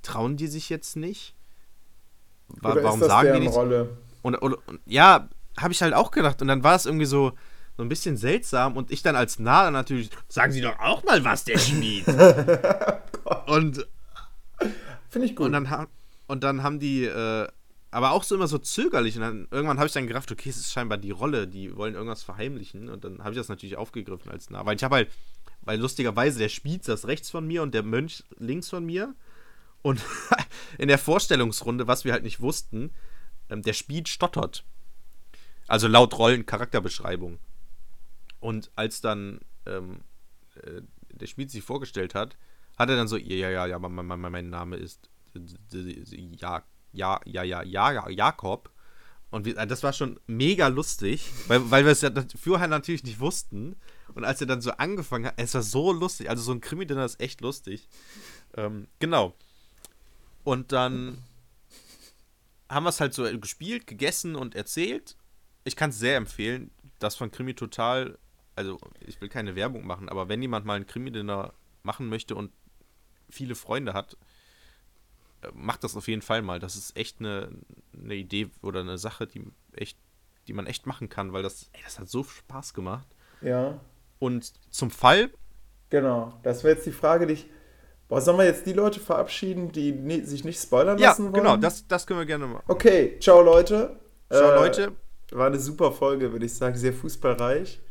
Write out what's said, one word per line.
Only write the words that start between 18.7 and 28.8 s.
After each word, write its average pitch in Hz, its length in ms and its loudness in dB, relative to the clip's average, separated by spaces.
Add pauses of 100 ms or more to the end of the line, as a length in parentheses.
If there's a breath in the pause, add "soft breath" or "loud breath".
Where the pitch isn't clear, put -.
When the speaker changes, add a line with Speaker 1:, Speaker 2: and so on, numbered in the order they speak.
Speaker 1:
Und 113 60 -4
dann 113 280 -6
irgendwann 139 280 -2
hab 147 80 -2
ich 151 60 -4
dann 135 140 -4
gerafft, 117 240 -8
okay, 123 200 -10
es 113 80 -6
ist - 140 -6
scheinbar 113 260 -4
die 101 120 -8
Rolle, 107 380 -4
die 95 280 -12
wollen 107 180 -6
irgendwas 110 280 -10
verheimlichen. 110 680 -10
Und 101 140 -14
dann 92 200 -14
hab 104 60 -6
ich 113 80 -8
das 117 100 -8
natürlich 98 300 -12
aufgegriffen 98 520 -10
als - 200 -14
Narr. 98 160 -8
Weil 104 100 0
ich 117 80 -4
hab 131 80 0
halt, 127 180 4 (520 soft breath)
weil 110 180 -4
lustigerweise 123 580 0
der 107 120 0
Schmied 165 340 -8
saß 107 220 -4
rechts 143 240 -6
von 165 160 -6
mir 165 160 -4
und 143 100 -4
der 110 100 0
Mönch 117 400 -4 (140)
links 139 320 -8
von 175 160 -6